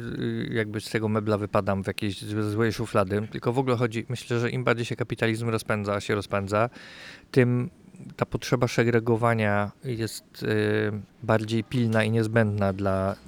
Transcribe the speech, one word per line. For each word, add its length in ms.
y, 340
jakby 280
z 100
tego 180
mebla 300
wypadam 460
w 20
jakiejś 360
z-, 300
złej 200
szuflady, 580
tylko 220
w 60
ogóle 180
chodzi, 320
myślę, 320
że 100
im 140
bardziej 200
się 120
kapitalizm 520
rozpędza, 520
się 140
rozpędza, 560
tym 400
ta 100
potrzeba 420
segregowania 1040
jest, 580
y, 500
bardziej 420
pilna 400
i 60
niezbędna 600
dla 440